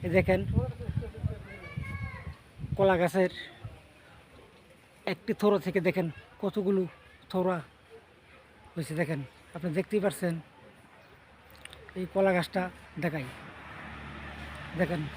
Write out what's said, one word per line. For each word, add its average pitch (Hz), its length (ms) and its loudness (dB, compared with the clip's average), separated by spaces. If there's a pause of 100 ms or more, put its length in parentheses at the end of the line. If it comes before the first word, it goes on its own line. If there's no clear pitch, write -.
এই 180 120 0
দেখেন 185 240 6 (2500)
কলা 190 220 8
গাছের 180 320 4 (1800)
একটি 202 280 -4
থোড়া 208 260 6
থেকে 185 220 2
দেখেন 175 180 2 (360)
কতগুলো 196 400 2 (500)
থোড়া 185 240 2 (1160)
হয়েছে। 156 280 -6
দেখেন, 151 200 0 (360)
আপনি 170 120 -4 (100)
দেখতেই 196 260 0
পারছেন। 175 300 0 (1600)
এই 185 60 -2 (100)
কলা 190 220 6
গাছটা 180 260 0 (420)
দেখাই, 147 220 -2 (1500)
দেখেন। 165 200 0 (160)